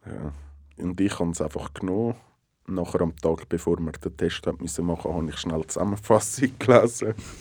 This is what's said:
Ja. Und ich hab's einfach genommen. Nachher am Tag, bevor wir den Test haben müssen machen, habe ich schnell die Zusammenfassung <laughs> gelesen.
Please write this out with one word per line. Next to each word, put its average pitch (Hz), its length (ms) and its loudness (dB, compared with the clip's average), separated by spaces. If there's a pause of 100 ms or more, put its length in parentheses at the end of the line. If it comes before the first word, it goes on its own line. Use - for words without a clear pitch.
Ja. 73 280 -10 (460)
Und 90 220 -4
ich 98 180 2
hab's 85 220 0
einfach - 320 -4
genommen. 104 420 -2 (540)
Nachher 90 320 -2
am 85 160 0
Tag, 82 320 0
bevor 85 300 0
wir 82 140 -4
den - 240 -8
Test - 300 -2
haben 82 140 -2
müssen 87 260 -4
machen, 82 280 -2
habe 82 140 -2
ich 76 100 -8
schnell 82 220 -2
die 80 80 -6
Zusammenfassung 107 880 2
<laughs> - 40 -20
gelesen. 117 560 6 (260)